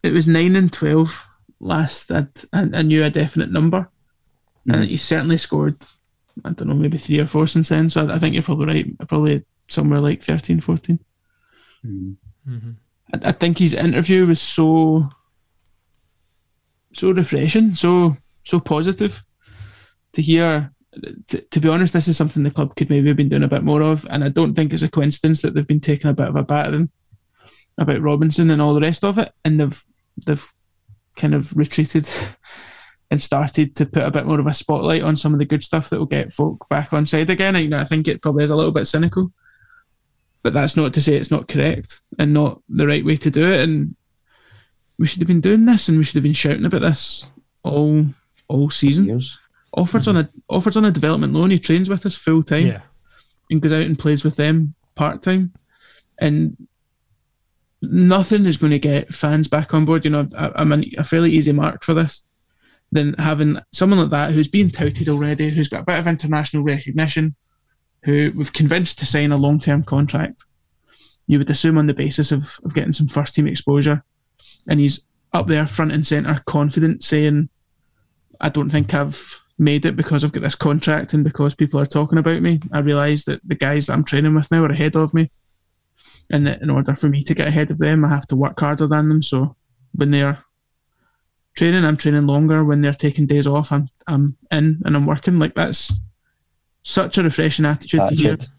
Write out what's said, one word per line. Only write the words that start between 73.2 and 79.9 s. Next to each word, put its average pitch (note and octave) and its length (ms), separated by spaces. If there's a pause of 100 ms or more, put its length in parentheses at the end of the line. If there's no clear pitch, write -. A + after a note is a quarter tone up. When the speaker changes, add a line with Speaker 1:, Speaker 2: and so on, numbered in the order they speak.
Speaker 1:
exposure. C#3+ 560 (640)
And D3+ 120
he's C#3 260 (260)
up - 140
there D3+ 220
front D#3 240
and D#3 120
centre, D3 420
confident, D3+ 580
saying, D3+ 440 (920)
"I D3+ 80
don't D3 220
think D#3 220
I've C#3+ 480 (160)
made D3 300
it - 80